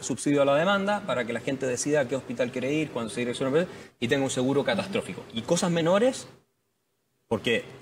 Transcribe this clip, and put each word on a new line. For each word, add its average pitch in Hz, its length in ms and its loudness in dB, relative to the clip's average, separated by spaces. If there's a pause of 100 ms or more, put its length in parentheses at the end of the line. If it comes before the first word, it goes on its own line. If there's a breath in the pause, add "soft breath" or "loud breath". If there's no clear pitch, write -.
subsidio 143 400 2
a 135 40 6
la 139 100 6
demanda 196 520 2
para 123 180 -2
que 117 60 -6
la 117 80 -4
gente 135 260 -4
decida 143 360 0
a 127 40 0
qué 131 120 -2
hospital 120 340 -2
quiere 127 220 -2
ir, 151 160 -2
cuando 113 200 -4
se 123 120 -4
direcciona, 131 440 0 (320 loud breath)
y 117 120 -2
tenga 139 160 2
un 127 40 -2
seguro 131 360 2
catastrófico". 104 580 -2 (100)
Y 113 100 -4
cosas 175 280 2
menores, 185 560 2 (1000)
porque 110 360 0 (180)